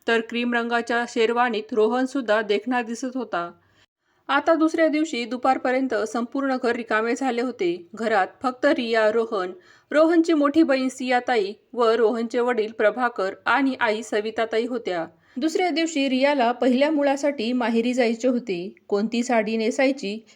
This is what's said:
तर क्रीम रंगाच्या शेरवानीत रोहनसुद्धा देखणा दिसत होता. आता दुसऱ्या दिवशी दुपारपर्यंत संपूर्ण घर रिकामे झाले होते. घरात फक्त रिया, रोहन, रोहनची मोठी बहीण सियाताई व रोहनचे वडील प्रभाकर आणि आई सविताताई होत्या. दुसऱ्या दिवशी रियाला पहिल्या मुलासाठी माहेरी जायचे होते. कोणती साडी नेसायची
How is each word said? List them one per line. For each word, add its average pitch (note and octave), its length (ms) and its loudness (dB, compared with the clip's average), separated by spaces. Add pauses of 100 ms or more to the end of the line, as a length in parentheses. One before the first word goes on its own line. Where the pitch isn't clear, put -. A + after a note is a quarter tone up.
तर A3+ 120 2
क्रीम A#3+ 340 -2
रंगाच्या A#3 540 -2
शेरवानीत A#3 640 0
रोहनसुद्धा A#3 680 0
देखणा A3 400 -2
दिसत A#3+ 340 -8
होता. F3+ 360 -6 (760)
आता D4 260 2
दुसऱ्या D#4+ 340 2
दिवशी D4 360 -2
दुपारपर्यंत C4 680 0
संपूर्ण C4 680 -2
घर A#3+ 140 0
रिकामे A3+ 400 -2
झाले A#3+ 260 -2
होते. F3+ 520 -4
घरात G#3+ 320 0 (160)
फक्त C4 240 -2
रिया, A3+ 440 2
रोहन, A3 400 -2 (400)
रोहनची E4 420 4
मोठी D4 300 4
बहीण C4 260 2
सियाताई B3 640 0 (200)
व A#3 120 0
रोहनचे A#3 560 2
वडील A3+ 320 0
प्रभाकर G#3+ 640 0 (120)
आणि C4 340 2
आई A3 220 0
सविताताई A3 640 -2
होत्या. F3+ 400 -6 (300)
दुसऱ्या D#4+ 340 0
दिवशी D4 380 0
रियाला C4 440 2
पहिल्या B3+ 380 2
मुलासाठी C#4+ 640 0
माहेरी A#3+ 420 0
जायचे A#3+ 340 0
होते. G3+ 460 -4 (140)
कोणती A3+ 340 0
साडी A3 340 0
नेसायची A3+ 680 0 (120)